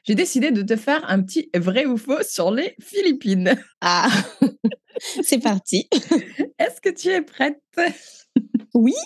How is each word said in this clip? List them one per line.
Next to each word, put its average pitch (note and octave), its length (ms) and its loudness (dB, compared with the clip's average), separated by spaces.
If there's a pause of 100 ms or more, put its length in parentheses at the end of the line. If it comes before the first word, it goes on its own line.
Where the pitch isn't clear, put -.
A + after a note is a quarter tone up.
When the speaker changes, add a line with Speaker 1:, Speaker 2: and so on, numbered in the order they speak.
Speaker 1:
j'ai A3 120 0
décidé D4 360 0
de G#3 100 0
te A3+ 140 0
faire D4 340 -2
un F#3+ 120 2
petit F#3+ 340 -4
vrai F#3 300 0
ou B3 120 0
faux C#4 300 -2
sur - 240 0
les C4+ 300 -2
Philippines. C4 720 0 (260)
Speaker 2:
Ah, F3 280 2 (320)
<laughs> - 840 -4
c'est C4 180 2
parti. G#3+ 460 0 (720)
Speaker 1:
Est-ce - 220 -2
que F#4+ 80 0
tu F4+ 200 -4
es F#4 120 0
prête ? D4 380 -4 (1120)
Speaker 2:
Oui, A#3+ 200 4 (120)